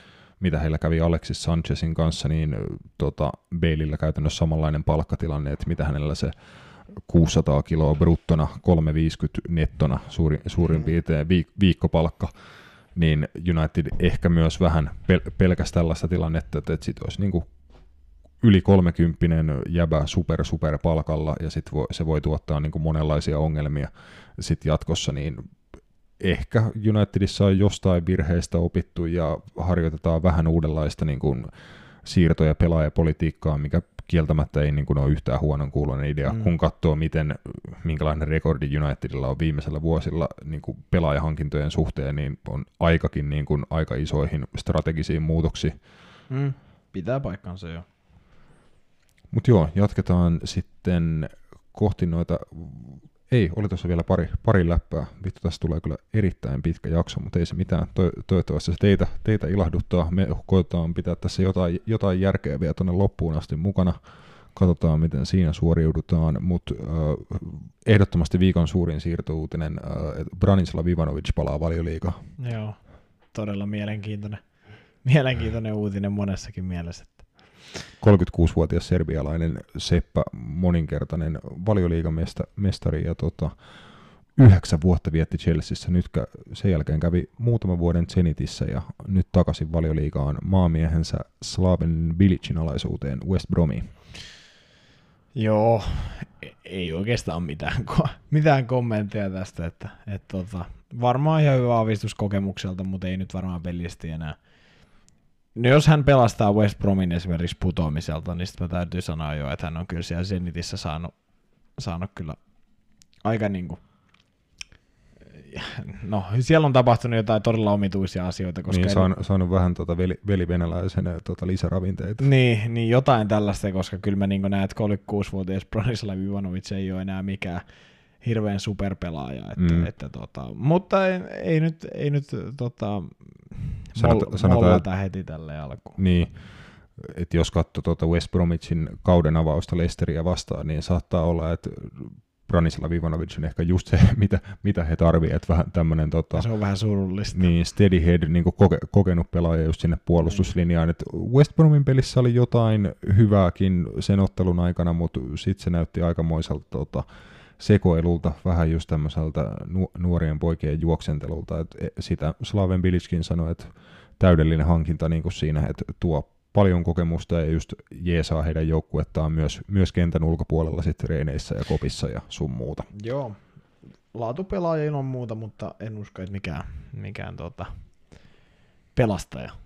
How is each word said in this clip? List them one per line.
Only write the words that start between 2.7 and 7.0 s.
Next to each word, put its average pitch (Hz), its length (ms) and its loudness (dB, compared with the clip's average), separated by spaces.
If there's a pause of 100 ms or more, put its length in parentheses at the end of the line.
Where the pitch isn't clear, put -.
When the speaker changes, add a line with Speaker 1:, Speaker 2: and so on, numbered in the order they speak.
Speaker 1:
tota, 71 340 -2 (280)
Baleillä 78 360 0
käytännössä 78 420 -2
samanlainen 78 460 0
palkkatilanne, 76 680 -2
että - 160 -6
mitä 82 160 -2
hänellä 73 300 -2
se - 160 -4 (760)